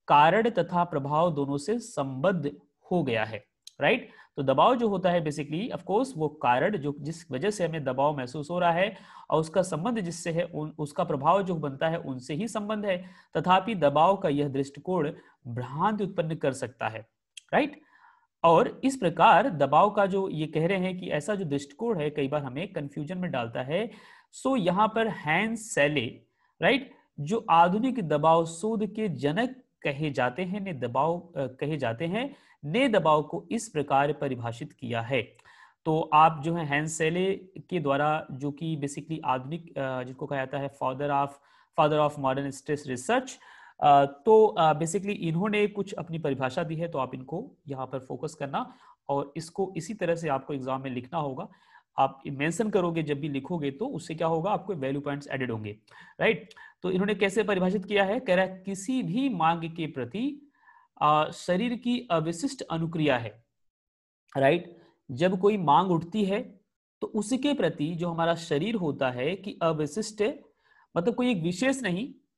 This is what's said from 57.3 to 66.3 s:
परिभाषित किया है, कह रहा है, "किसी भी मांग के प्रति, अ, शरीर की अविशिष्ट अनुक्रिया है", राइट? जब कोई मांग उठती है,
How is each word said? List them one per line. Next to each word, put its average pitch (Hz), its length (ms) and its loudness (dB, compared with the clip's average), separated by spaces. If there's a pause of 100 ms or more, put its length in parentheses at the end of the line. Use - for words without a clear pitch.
परिभाषित 185 420 0
किया 202 200 2
है, 214 160 0
कह 220 140 2
रहा 185 100 4
है, 185 220 -6
"किसी 220 360 -4
भी 233 260 -2
मांग 165 480 0
के 165 100 -4
प्रति, 185 640 -6 (500)
अ, 151 280 4
शरीर 208 440 -2
की 240 360 -2
अविशिष्ट 170 520 -2
अनुक्रिया 160 560 0
है", 113 260 -10 (920)
राइट? 170 420 2 (320)
जब 180 300 2
कोई 208 160 4
मांग 175 340 4
उठती 170 340 0
है, 202 360 -4 (400)